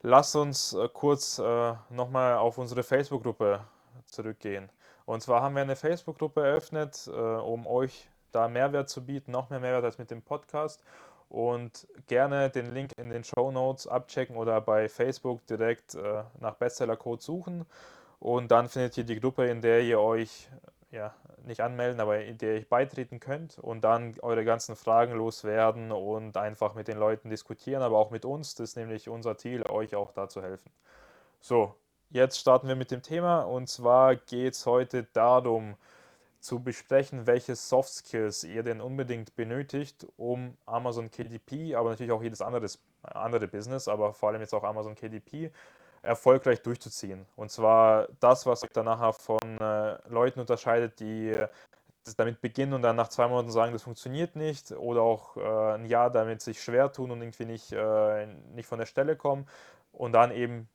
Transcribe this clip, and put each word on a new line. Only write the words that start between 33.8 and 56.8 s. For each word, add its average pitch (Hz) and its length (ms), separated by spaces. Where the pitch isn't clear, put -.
geht's 123 500
heute 123 460
darum, 113 600
zu 127 240
besprechen, 127 640
welche 123 260
Soft 131 360
Skills - 520
ihr 107 220
denn 113 160
unbedingt 123 560
benötigt, 139 680
um 123 400
Amazon 117 460
K 117 120
D 113 140
P, 147 380
aber 117 140
natürlich 117 220
auch 110 120
jedes 113 180
anderes, 117 400
andere 110 440
Business, 117 400
aber 107 280
vor 107 160
allem 110 100
jetzt 107 140
auch 101 100
Amazon 107 320
K 113 120
D 110 120
P, 156 300
erfolgreich 127 600
durchzuziehen. 98 720
Und 107 160
zwar 110 560
das, 127 260
was 123 160
euch 110 80
dann 113 140
nachher 113 280
von, 110 280
äh, 107 360
Leuten 120 300
unterscheidet, 117 640
die 110 320
das 110 100
damit 113 260
beginnen 135 340
und 127 80
dann 117 120
nach 117 140
zwei 120 180
Monaten 123 240
sagen, 113 220
das 113 100
funktioniert 135 540
nicht, 151 340
oder 120 320
auch, 113 340
äh, 110 380
ein 113 120
Jahr 120 260
damit 113 300
sich - 200
schwer 131 300